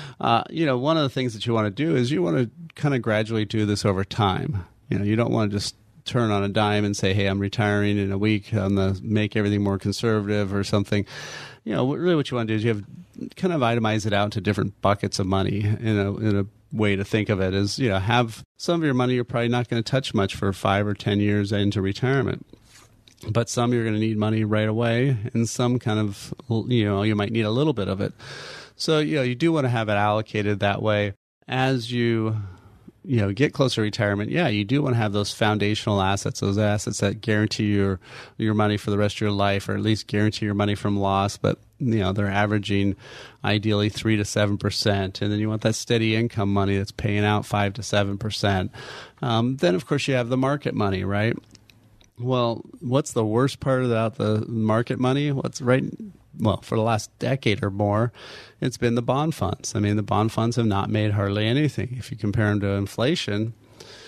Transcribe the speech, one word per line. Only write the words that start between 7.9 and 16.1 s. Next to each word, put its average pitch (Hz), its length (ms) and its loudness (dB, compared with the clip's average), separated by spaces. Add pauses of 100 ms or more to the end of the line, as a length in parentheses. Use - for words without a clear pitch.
in 98 140 0
a 98 60 -2
week. 104 360 0
I'm 98 220 0
gonna 98 260 2
make 107 340 0
everything 104 280 2
more 98 140 0
conservative," 104 760 -2
or 98 100 0
something. 101 420 0 (580)
You 214 120 -4
know, 123 100 2
what, 139 140 -2
really 175 160 2
what 143 140 0
you 123 60 -6
wanna 117 120 -2
do 110 80 0
is 107 80 0
you 120 60 2
have 104 140 0 (520)
kind 180 180 0
of 151 80 2
itemize 110 440 2
it 104 80 0
out 104 200 2
to 101 80 -4
different 104 400 0
buckets 98 380 0
of 95 80 0
money 95 360 0
in 107 340 0
a, 101 200 0